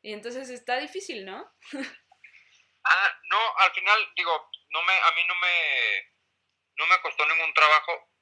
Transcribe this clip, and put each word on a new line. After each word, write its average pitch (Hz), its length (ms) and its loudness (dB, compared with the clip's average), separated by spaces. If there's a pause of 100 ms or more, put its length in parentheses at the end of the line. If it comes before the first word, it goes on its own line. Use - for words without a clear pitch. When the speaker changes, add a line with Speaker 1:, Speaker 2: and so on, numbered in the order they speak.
Speaker 1:
Y 208 100 -12
entonces 247 360 -12
está 247 280 -6
difícil, 285 480 -10
¿no? 214 260 -14 (200)
<laughs> - 320 -12 (800)
Speaker 2:
Ah, 190 320 4 (120)
no, 214 300 0
al 185 120 4
final, 196 420 0
digo, 170 360 -2 (220)
no 160 120 -4
me, 185 100 2
a 165 200 4
mí 170 120 0
no 180 100 -4
me, 147 720 0 (720)
no 151 120 -4
me 180 120 6
costó 151 260 -4
ningún 160 280 -2
trabajo. 151 580 2 (100)